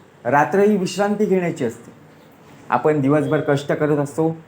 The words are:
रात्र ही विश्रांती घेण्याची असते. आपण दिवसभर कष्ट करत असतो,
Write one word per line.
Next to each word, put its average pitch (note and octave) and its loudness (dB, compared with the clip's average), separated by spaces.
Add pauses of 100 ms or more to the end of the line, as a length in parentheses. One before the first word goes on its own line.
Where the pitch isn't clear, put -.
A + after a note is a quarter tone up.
(240)
रात्र C#3+ 2
ही G#3 4
विश्रांती G3+ -2
घेण्याची F3 0
असते. - -8 (760)
आपण D3+ 0
दिवसभर D3 2
कष्ट C#3+ -2
करत D3+ 0
असतो, D#3+ -2 (120)